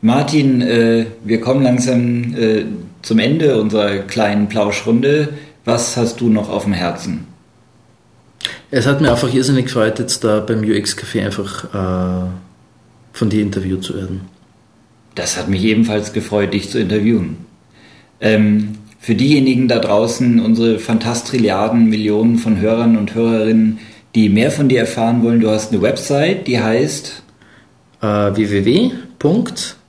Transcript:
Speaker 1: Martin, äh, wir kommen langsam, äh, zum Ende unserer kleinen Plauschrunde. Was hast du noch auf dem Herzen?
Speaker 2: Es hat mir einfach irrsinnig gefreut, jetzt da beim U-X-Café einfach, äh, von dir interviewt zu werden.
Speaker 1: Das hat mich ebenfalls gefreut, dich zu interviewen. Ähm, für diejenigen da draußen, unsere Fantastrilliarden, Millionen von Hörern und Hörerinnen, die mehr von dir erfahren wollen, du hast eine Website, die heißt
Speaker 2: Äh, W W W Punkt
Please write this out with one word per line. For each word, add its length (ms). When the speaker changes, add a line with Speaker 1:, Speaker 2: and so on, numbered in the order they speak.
Speaker 1:
Martin, 600
äh, 460
wir 180
kommen 220
langsam, 720
äh, 300
zum 160
Ende 420
unserer 380
kleinen 500
Plauschrunde. 840
Was 320
hast 240
du 80
noch 200
auf 160
dem 80
Herzen? 520
Speaker 2:
Es 160
hat 160
mir 100
einfach 220
irrsinnig 320
gefreut, 320
jetzt 260
da 160
beim 200
U-X-Café 680
einfach, 480
äh, 540
von 180
dir 120
interviewt 420
zu 120
werden. 260
Speaker 1:
Das 200
hat 140
mich 140
ebenfalls 500
gefreut, 400
dich 160
zu 100
interviewen. 580
Ähm, 540
für 160
diejenigen 520
da 120
draußen, 600
unsere 400
Fantastrilliarden, 1120
Millionen 480
von 240
Hörern 340
und 200
Hörerinnen, 640
die 140
mehr 220
von 180
dir 120
erfahren 420
wollen, 180
du 80
hast 240
eine 80
Website, 680
die 140
heißt 640
Speaker 2:
Äh, 40
W 460
W 140
W 260
Punkt 580